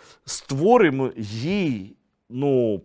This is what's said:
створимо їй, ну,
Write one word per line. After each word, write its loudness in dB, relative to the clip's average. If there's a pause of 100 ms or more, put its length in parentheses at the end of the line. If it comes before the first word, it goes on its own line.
(240)
створимо 2
їй, -4 (340)
ну, 0